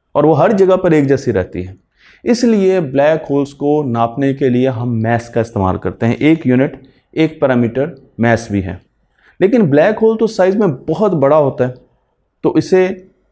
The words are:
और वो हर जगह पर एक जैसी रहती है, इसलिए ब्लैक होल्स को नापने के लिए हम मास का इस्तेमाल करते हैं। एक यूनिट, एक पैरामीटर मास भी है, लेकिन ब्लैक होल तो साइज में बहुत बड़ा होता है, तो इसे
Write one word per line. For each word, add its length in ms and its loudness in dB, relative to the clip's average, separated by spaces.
और 120 2
वो 80 4
हर 180 2
जगह 240 2
पर 180 0
एक 120 2
जैसी 240 0
रहती 320 -4
है, 140 -16
इसलिए 580 2
ब्लैक 480 0
होल्स 240 -2
को 300 -2
नापने 500 -2
के 140 -2
लिए 220 2
हम 320 -4
मास 260 -2
का 120 -4
इस्तेमाल 380 -2
करते 280 -4
हैं। 100 0
एक 300 0
यूनिट, 340 0
एक 240 -2
पैरामीटर 540 0
मास 320 0
भी 80 0
है, 200 -8
लेकिन 300 2
ब्लैक 280 2
होल 180 2
तो 120 0
साइज 280 0
में 200 0
बहुत 380 -2
बड़ा 220 2
होता 300 0
है, 80 -8
तो 140 0
इसे 300 2